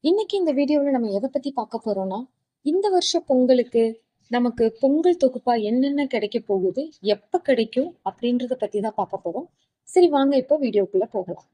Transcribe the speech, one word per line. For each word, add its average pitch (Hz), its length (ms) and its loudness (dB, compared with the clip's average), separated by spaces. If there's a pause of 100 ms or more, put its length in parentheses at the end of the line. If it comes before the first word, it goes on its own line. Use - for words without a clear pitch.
இன்னைக்கு 403 320 0
இந்த 339 160 0
வீடியோல 285 380 2
நம்ம 233 200 0
எதை 202 200 -2
பத்தி 277 220 -6
பார்க்க 226 280 -6
போறோம்னா, 190 400 -4 (460)
இந்த 370 220 0
வருஷ 349 320 0
பொங்கலுக்கு 254 640 2 (480)
நமக்கு 240 420 0
பொங்கல் 320 480 2
தொகுப்பா 254 420 0
என்னென்ன 269 440 0
கிடைக்க 220 320 -4
போகுது, 196 440 -2 (200)
எப்ப 208 380 -2
கிடைக்கும் 254 500 -2 (140)
அப்படின்றத 247 540 -4
பத்தி 208 220 -4
தான் 214 160 -6
பார்க்க 190 260 -6
போறோம். 214 240 -8 (420)
சரி, 349 200 4
வாங்க 277 280 2
இப்போ 262 220 2
வீடியோக்குள்ள 202 520 0
போகலாம். 180 440 -8